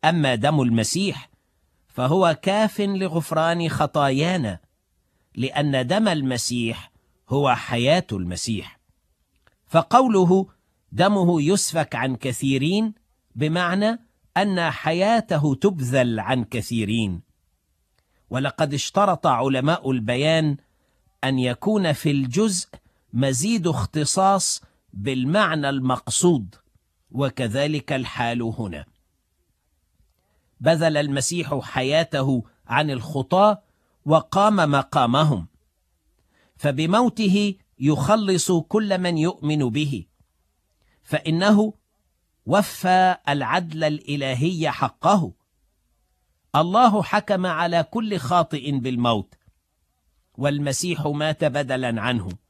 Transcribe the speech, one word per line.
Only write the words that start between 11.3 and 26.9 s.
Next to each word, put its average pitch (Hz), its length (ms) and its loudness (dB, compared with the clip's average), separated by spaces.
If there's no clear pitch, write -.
يسفك 160 520 0
عن 127 220 -4
كثيرين"، 143 800 -2
بمعنى 175 640 0
أن 180 340 0
حياته 170 840 0
تبذل 127 640 0
عن 120 240 -2
كثيرين. 110 800 -4
ولقد 143 440 -2
اشترط 190 520 0
علماء 135 640 0
البيان 139 680 0
أن 131 140 0
يكون 160 540 0
في 147 180 -2
الجزء 151 580 0
مزيد 139 540 0
اختصاص 185 960 0
بالمعنى 143 760 0
المقصود، 127 880 0